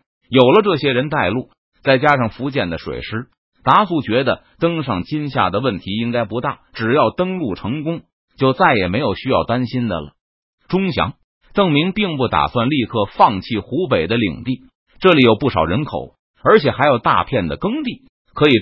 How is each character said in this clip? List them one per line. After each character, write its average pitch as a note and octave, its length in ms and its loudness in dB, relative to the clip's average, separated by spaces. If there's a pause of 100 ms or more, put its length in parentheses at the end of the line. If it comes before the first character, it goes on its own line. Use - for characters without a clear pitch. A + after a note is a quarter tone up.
(280)
有 B2+ 240 6
了 G#3 100 6
这 G3 140 0
些 C#3 160 -2
人 B2+ 160 -2
带 C3 220 -2
路， B2 200 -6 (320)
再 C3+ 160 2
加 D3 180 4
上 A#2+ 140 -2
福 C3+ 200 -8
建 A2+ 200 -4
的 D#2+ 80 -6
水 B1 240 -10
师， A2+ 240 -10 (380)
达 F3+ 220 4
素 E3+ 160 -2
觉 G#2+ 200 0
得 A#2+ 220 -2 (160)
登 E3 240 -2
上 G2 180 -4
金 D3 280 -6
夏 A2 200 0
的 G2 80 -2
问 A2+ 220 -2
题 G2 160 -8
应 A#2 160 -4
该 A#2 120 -2
不 G#2+ 160 -6
大， C#3 200 -6 (140)
只 A#2 200 -2
要 B2+ 160 2
登 F#3 300 -4
陆 G#2 160 -4
成 C#3+ 260 -6
功， D#3+ 200 -6 (360)
就 C3 140 2
再 D#3+ 240 2
也 F#2 100 0
没 F#2 140 -2
有 G#2+ 160 -2
需 - 120 -8
要 F#2+ 140 2
担 A#2+ 240 -2
心 A#2+ 220 -4
的 E2+ 120 -4
了。 D2 120 -14 (560)
钟 F#3 240 0
祥、 F#2+ 220 -2 (400)
邓 F#3+ 180 2
明 D#3 180 2
并 F#3 260 -4
不 B2+ 120 0
打 D2 180 0
算 A#2+ 220 -2
立 C#3 160 0
刻 G#2 220 -2 (100)
放 B2 240 4
弃 G#2+ 180 -6
湖 D3+ 300 -6
北 F2 180 0
的 A2 100 -2
领 G2+ 280 -4
地， B2+ 160 -6 (400)
这 F#3 120 6
里 C#3+ 100 6
有 A2+ 120 6
不 A#2+ 160 0
少 E2 140 0
人 F2+ 200 -2
口， B1+ 300 -10 (300)
而 G3 160 6
且 C#3+ 100 0
还 C3 160 0
有 B2+ 120 2
大 A2+ 260 0
片 G2 240 -2
的 C#2+ 80 -4
耕 C4 260 -4
地， A#3+ 200 -10 (300)
可 D3+ 160 2
以 C#3 140 6